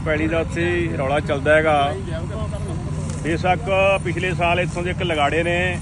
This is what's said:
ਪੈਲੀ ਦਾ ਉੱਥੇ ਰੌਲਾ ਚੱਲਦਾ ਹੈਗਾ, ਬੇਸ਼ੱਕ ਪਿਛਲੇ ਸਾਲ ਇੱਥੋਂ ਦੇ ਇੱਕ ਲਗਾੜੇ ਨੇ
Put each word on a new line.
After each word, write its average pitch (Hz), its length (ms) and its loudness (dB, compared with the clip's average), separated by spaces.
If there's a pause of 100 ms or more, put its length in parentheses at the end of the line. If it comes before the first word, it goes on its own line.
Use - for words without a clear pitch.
ਪੈਲੀ 156 240 0
ਦਾ 165 120 0
ਉੱਥੇ 165 240 -2 (340)
ਰੌਲਾ 139 220 0
ਚੱਲਦਾ 151 340 2
ਹੈਗਾ, 147 400 4 (1300)
ਬੇਸ਼ੱਕ 170 380 0 (440)
ਪਿਛਲੇ 175 300 -2
ਸਾਲ 170 260 2
ਇੱਥੋਂ 175 220 -2
ਦੇ 180 80 -2
ਇੱਕ 170 120 -4
ਲਗਾੜੇ 156 400 2
ਨੇ 175 400 0